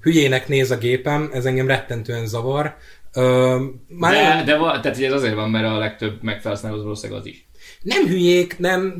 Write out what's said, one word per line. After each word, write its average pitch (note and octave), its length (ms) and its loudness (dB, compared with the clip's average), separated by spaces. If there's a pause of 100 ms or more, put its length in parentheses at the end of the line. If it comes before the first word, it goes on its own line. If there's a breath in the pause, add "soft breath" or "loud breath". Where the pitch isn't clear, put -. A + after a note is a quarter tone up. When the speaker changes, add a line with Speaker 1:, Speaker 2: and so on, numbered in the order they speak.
Speaker 1:
hülyének C#3+ 460 2
néz C3+ 240 2
a A#2+ 60 0
gépem, C#3+ 560 0
ez B2+ 120 -4
engem C3 220 0
rettentően A#2 580 -4
zavar. C3 500 -4 (380 loud breath)
Ö, B2+ 420 4 (320)
már E3+ 260 0
Speaker 2:
De, D3+ 80 4
Speaker 1:
nem D#3 240 4
Speaker 2:
de D3+ 120 4
va-, D#3 240 0
tehát, A#2+ 160 -2
hogy C3+ 80 0
ez C3 60 2
azért B2+ 240 0
van, G#2+ 140 -2
mert A2 160 2
a A2 120 0
legtöbb G#2+ 460 -6
Mac G#2+ 180 -6
felhasználó G#2+ 400 -6
valószínűleg G#2 400 -10
az G2+ 60 -14
is. - 200 -20 (340 loud breath)
Speaker 1:
Nem C4+ 260 0
hülyék, F3 520 2
nem, F#3 400 -2